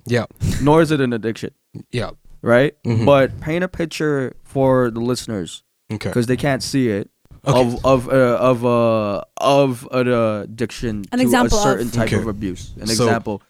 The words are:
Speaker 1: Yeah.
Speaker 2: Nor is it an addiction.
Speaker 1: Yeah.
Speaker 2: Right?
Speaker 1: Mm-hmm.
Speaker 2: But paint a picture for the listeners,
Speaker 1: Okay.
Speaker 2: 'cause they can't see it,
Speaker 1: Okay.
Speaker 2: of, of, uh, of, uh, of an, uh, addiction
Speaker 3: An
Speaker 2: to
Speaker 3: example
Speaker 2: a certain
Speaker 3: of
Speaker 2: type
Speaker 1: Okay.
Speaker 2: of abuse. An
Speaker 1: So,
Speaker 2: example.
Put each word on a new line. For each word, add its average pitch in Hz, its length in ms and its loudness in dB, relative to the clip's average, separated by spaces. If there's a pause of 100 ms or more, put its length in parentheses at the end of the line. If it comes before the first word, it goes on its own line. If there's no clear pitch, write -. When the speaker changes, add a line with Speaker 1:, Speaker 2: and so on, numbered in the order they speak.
Speaker 1:
Yeah. 117 200 0 (340)
Speaker 2:
Nor 151 220 6
is 151 80 0
it 151 100 0
an 127 120 0
addiction. 110 380 -6 (420)
Speaker 1:
Yeah. 104 180 -6 (320)
Speaker 2:
Right? 120 320 2 (100)
Speaker 1:
Mm-hmm. 113 200 0
Speaker 2:
But 135 360 4
paint 165 220 -4
a 185 60 -2
picture 151 760 -4
for 131 480 2
the 113 100 -6
listeners, 117 600 -6 (300)
Speaker 1:
Okay. 104 180 -6
Speaker 2:
'cause 117 160 0
they 127 100 0
can't 135 260 -2
see 131 260 0
it, 107 220 -4 (360)
Speaker 1:
Okay. 127 120 4
Speaker 2:
of, 120 280 2
of, 131 220 4
uh, 127 300 4
of, 123 280 2
uh, 113 560 0 (160)
of 135 540 2
an, 127 160 0
uh, 113 360 0
addiction 110 680 -6
Speaker 3:
An 247 80 -2
Speaker 2:
to 254 60 2
Speaker 3:
example 240 340 2
Speaker 2:
a 202 40 0
certain - 260 0
Speaker 3:
of 104 40 -10
Speaker 2:
type 117 160 0
Speaker 1:
Okay. 113 80 0
Speaker 2:
of 107 120 -2
abuse. 98 500 -8
An - 80 -10
Speaker 1:
So, 113 200 0
Speaker 2:
example. 113 440 -2